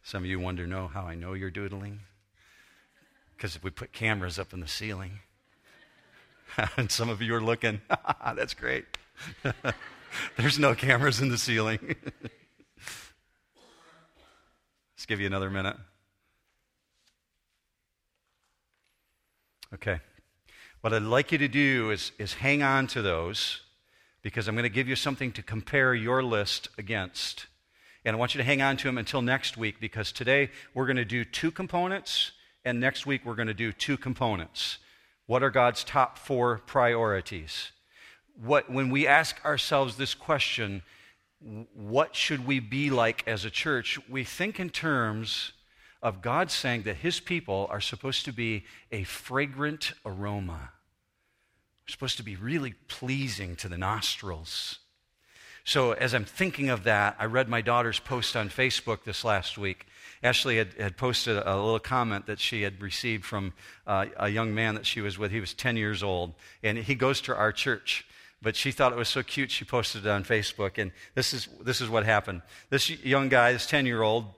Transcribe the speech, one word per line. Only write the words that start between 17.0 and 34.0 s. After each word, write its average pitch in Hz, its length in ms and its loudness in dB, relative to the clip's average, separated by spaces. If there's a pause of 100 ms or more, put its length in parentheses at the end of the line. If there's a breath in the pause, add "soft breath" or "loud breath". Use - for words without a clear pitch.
Okay. 95 280 -2 (800 loud breath)
What 113 100 2
I'd 110 120 4
like 123 280 4
you 165 60 4
to 143 100 4
do 131 440 4
is, - 280 -2
is 104 140 -4
hang 139 280 2
on 135 260 4
to 123 140 -4
those, 90 600 0 (600 soft breath)
because 110 260 -4
I'm 110 80 -2
gonna 120 140 2
give 123 180 0
you 131 80 0
something 131 380 -2
to - 100 -10
compare 127 500 2
your 123 300 2
list 110 540 0
against. 101 680 -6 (580 soft breath)
And 110 100 2
I 113 40 -2
want 120 140 0
you 151 40 -2
to 127 80 0
hang 135 160 4
on 135 160 4
to 143 100 -2
'em 127 100 0
until 123 240 -2
next 127 360 0
week, 110 240 -4
because 110 320 -6
today 135 360 2 (240 loud breath)
we're 127 140 0
gonna 127 160 2
do 117 220 -2
two - 260 -2
components, 185 800 -2 (320 soft breath)
and 120 160 0
next 131 260 0
week 139 200 0
we're 117 100 -4
gonna 110 180 -2
do 107 200 -2
two - 240 -2
components. 113 800 -2 (480 soft breath)